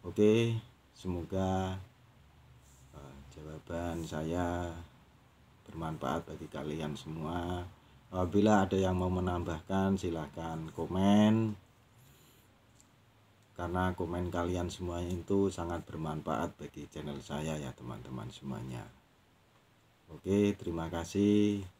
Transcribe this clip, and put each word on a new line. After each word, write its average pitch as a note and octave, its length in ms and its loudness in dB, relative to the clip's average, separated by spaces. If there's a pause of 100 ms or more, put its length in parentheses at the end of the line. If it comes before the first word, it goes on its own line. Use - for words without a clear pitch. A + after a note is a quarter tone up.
Oke, A2 480 6 (400)
semoga, F#2 800 0 (1200)
eh, C2+ 220 -18 (180)
jawaban E2 720 -6
saya F2 680 -2 (920)
bermanfaat D#2+ 640 -4
bagi D#2 160 -10
kalian D2+ 480 -6
semua. F2 720 -6 (400)
Apabila F#2+ 580 6
ada F#2+ 140 2
yang F#2 180 4
mau F2+ 140 2
menambahkan, F#2 880 0
silahkan E2 640 -4 (100)
komen. G#2 840 4 (2000)
Karena F2+ 340 0
komen F2+ 380 -2
kalian F2 420 0
semua F2 300 -4
itu F#2 500 0
sangat E2+ 320 -6
bermanfaat D#2 720 -4
bagi C#2+ 320 -12
channel D2 340 -10
saya D#2 380 -6
ya C2 180 -8
teman-teman A#1+ 540 -10
semuanya. B1 560 -10 (1300)
Oke, G2+ 400 4
terima E2 320 -4
kasih. G2+ 800 2 (140)